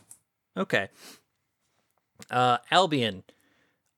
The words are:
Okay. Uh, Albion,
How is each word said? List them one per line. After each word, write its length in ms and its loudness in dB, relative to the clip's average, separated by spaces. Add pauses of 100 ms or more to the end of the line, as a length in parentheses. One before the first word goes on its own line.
(580)
Okay. 320 -2 (1400)
Uh, 280 2 (120)
Albion, 520 0 (760)